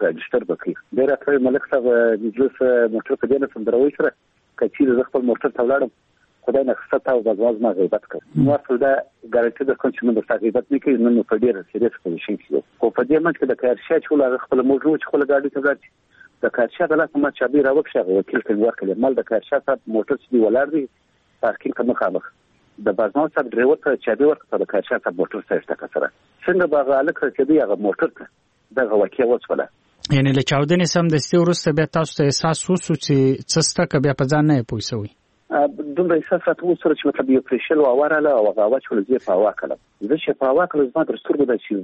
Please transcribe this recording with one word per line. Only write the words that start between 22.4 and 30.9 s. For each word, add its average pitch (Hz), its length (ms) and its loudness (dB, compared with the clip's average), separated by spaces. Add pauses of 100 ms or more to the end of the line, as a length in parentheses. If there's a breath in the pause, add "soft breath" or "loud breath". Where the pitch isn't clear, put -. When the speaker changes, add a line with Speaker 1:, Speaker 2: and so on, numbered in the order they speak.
Speaker 1:
د - 100 -2 (120)
بازمحمد 143 340 -2
صاحب 131 200 -4
ډریور 127 280 2
ته 135 220 0
چابي 117 200 0
ورکړه، 143 380 0
د - 100 -4
خیرشاه 104 320 -2
صاحب 90 160 -6
موټر 90 180 -4 (100)
سایډ - 180 -2
ته - 80 -6
کړه - 200 -12
سره. 73 140 -2 (340)
څنګه 180 280 0
به 147 120 2
هغه 135 180 0
هلک 156 240 -2
رسېدی 139 400 0
هغه 101 120 0 (100)
موټر 101 300 -2
ته، - 80 -18 (480)
دغه 113 300 0
واقعه 117 240 0
وشوله. - 400 -2 (500)
Speaker 2:
یعنې 139 200 4
له 139 140 0
چاودنې 156 440 2